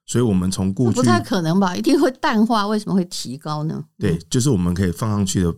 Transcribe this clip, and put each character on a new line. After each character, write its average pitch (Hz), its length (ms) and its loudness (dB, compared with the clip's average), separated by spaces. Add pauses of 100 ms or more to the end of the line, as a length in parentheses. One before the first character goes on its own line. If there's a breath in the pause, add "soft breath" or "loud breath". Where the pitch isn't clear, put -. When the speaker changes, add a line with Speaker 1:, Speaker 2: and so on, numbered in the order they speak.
Speaker 1:
所 - 160 0
以 - 20 2
我 117 80 2
们 92 200 0
从 95 200 -2
过 120 200 0
去 - 40 -2
Speaker 2:
不 480 60 2
太 349 180 4
可 196 220 -2
能 165 180 0
吧？ 185 160 0
一 208 60 -4
定 269 180 2
会 277 120 2
淡 247 340 0
化， 214 220 0
为 214 100 0
什 208 100 -6
么 - 60 -2
会 185 120 2
提 131 340 -10
高 151 240 -6
呢？ 151 200 -6 (140)
Speaker 1:
对， - 200 0
Speaker 2:
嗯。 - 120 -12
Speaker 1:
就 127 100 0
是 131 120 2
我 107 60 4
们 87 140 0
可 90 140 0
以 87 60 0
放 113 180 -4
上 101 160 0
去 92 160 0
的， 85 160 0